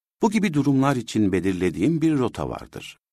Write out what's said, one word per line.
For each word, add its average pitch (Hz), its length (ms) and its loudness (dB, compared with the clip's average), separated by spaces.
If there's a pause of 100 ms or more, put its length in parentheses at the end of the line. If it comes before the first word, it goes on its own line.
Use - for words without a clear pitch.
(220)
Bu 226 80 4
gibi 196 240 0
durumlar 139 420 2
için 107 360 0
belirlediğim 92 720 0
bir 156 160 2
rota 101 300 -2
vardır. - 500 -14 (140)